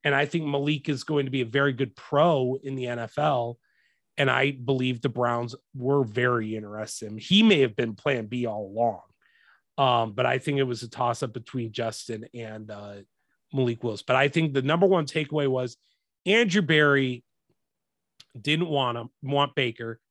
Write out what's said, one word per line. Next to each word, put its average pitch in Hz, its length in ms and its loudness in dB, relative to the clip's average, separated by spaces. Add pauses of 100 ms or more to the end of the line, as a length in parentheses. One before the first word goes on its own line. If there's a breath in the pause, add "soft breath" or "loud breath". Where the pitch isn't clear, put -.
And 147 100 2
I 139 140 2
think 156 200 -2
Malik 143 420 -2
is 139 160 -4
going 143 220 0
to 131 40 -6
be 131 120 -2
a 117 40 -4
very 139 260 0
good 113 220 -6
pro 143 680 2
in 135 140 -8
the 123 140 -6
N 120 100 -6
F 113 200 -8
L. 123 380 0 (600)
And 139 120 2
I 131 220 2
believe 127 500 -2
the 143 80 -2
Browns 120 460 -2 (220)
were 135 260 2
very 113 540 0
interested 107 500 -10
in 104 60 -10
him. 110 60 -10
He 196 260 4
may 196 160 8
have 120 160 2
been 113 180 -2
plan 120 320 -2
B 120 200 -4
all 104 200 -6
along. 107 360 -2 (760 soft breath)
Um, 120 340 2
but 123 140 0
I 127 120 2
think 139 200 -2
it 135 60 2
was 120 180 -6
a 117 80 -12
toss-up 120 420 -2
between 113 380 -8
Justin 113 640 -8
and, 110 340 -12
uh, 101 280 -14 (560)
Malik 123 320 -2
Willis. 110 180 -6
But 131 140 0
I 151 100 4
think 147 280 0
the 135 80 2
number 165 240 4
one 180 200 4
takeaway 147 400 -2
was 127 300 -2 (500)
Andrew 208 360 4
Berry 139 600 4 (1160)
didn't 156 280 0
want 127 300 0
him, 117 100 -12 (140)
want 143 320 0
Baker. 117 460 -4 (100)